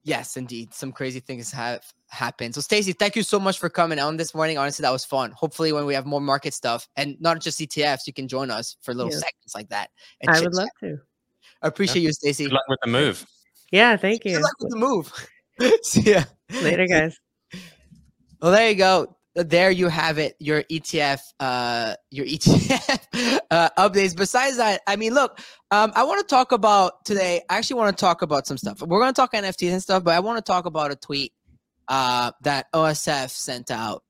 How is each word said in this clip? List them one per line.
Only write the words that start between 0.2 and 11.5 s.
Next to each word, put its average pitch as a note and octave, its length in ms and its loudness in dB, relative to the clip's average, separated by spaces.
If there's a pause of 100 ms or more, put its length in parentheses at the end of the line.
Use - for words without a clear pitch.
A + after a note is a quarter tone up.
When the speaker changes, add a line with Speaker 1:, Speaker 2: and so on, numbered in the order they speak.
Speaker 1:
indeed. A#2+ 360 -12
Some C3+ 180 -12
crazy C3 280 -8
things A#2+ 320 -12
have A#2+ 320 -8 (260)
happened. A#2+ 460 -8
So, D3 60 -8
Stacey, G#3 320 0
thank G3+ 220 -2
you G#3+ 80 0
so G3+ 160 0
much F#3+ 200 -2
for E3+ 100 -4
coming E3 300 0
on D#3 180 -2
this D#3+ 160 -6
morning. D#3 240 0
Honestly, C#3+ 260 -2
that B2+ 80 2
was C3 140 -2
fun. B2+ 260 -2
Hopefully, D#3+ 420 -2
when D3 120 -2
we C#3+ 80 -2
have C3+ 120 -2
more C#3+ 160 -4
market C#3+ 320 -2
stuff, A#2 420 -4
and C#3 240 -6
not D#3+ 220 0
just D#3+ 200 -6
E D3+ 60 -6
T D3 160 -4
Fs, C#3+ 240 -2
you C3+ 60 -14
can C3 140 -10
join C3 240 -4
us A2 300 -8
for B2 120 -8
little B2 180 -4
Speaker 2:
Yeah. D3+ 80 -6
Speaker 1:
segments - 360 -10
like G#2+ 140 -14
that G2+ 200 -8 (320)
and C3+ 80 -2
Speaker 2:
I E3 100 4
would E3+ 120 0
Speaker 1:
chit-chat. - 60 -6
Speaker 2:
love G3+ 120 -2 (120)
to. D#3 180 -10 (640)